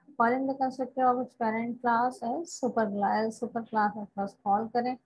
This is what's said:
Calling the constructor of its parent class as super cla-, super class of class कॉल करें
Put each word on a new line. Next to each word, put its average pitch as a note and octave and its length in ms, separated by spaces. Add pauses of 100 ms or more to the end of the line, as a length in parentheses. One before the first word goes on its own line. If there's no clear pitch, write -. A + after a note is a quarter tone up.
(220)
Calling B3+ 280
the C4+ 120
constructor B3+ 520
of B3 60
its B3 220
parent A#3 400
class A#3+ 300
as B3+ 340
super A3+ 460
cla-, G3+ 380
super A#3 340
class G#3+ 340
of G#3 60
class G3 300
कॉल G#3 340
करें B3 380